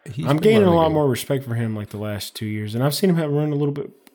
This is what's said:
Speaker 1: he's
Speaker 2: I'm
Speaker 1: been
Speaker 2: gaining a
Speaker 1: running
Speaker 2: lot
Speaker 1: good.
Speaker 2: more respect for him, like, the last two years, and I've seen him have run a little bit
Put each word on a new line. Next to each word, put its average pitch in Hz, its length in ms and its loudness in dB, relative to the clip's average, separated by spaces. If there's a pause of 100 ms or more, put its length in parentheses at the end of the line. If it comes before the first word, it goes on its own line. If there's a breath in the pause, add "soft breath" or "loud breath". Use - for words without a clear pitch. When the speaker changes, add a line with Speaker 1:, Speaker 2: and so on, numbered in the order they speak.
(100)
Speaker 1:
he's 131 160 -8
Speaker 2:
I'm 143 100 2
Speaker 1:
been 156 60 -2
Speaker 2:
gaining 214 200 6
a - 40 4
Speaker 1:
running 170 120 6
Speaker 2:
lot 160 100 4
Speaker 1:
good. 156 60 0
Speaker 2:
more 151 140 2
respect 135 360 -2
for 120 100 -6
him, 113 200 -2
like, 104 140 -8
the - 100 -12
last 104 380 -8
two 110 100 -8
years, 107 280 -6
and 120 100 0
I've 147 100 0
seen 196 140 2
him 175 80 4
have 160 140 -2
run 147 220 0
a 147 40 -2
little 143 160 0
bit 147 180 -10 (240)